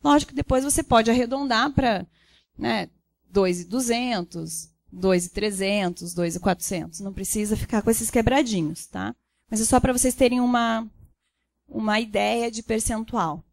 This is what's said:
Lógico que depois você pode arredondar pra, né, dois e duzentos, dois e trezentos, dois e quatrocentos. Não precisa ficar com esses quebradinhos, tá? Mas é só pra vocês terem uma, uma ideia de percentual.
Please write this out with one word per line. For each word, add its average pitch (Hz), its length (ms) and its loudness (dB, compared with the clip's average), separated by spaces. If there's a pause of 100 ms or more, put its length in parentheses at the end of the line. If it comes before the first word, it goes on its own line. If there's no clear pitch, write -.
Lógico 294 260 4
que 254 60 -8
depois 262 260 0
você 285 220 0
pode 226 260 4
arredondar 247 640 0
pra, 226 340 0 (500)
né, 120 320 -2 (400)
dois 180 320 2
e 170 40 -10
duzentos, 214 1040 -4 (200)
dois 180 340 2
e 180 60 -12
trezentos, 196 840 -2
dois 170 240 -2
e 175 40 -6
quatrocentos. 175 600 -4
Não 196 140 -10
precisa 208 420 -2
ficar - 240 -2
com 220 100 2
esses 226 200 0
quebradinhos, 220 760 0
tá? - 280 -8 (360)
Mas 220 100 -2
é 226 40 0
só 254 160 4
pra 262 120 2
vocês 247 220 2
terem 247 260 4
uma, 233 460 0 (800)
uma 214 320 -2
ideia 226 520 0
de 220 120 -10
percentual. 220 800 -4 (100)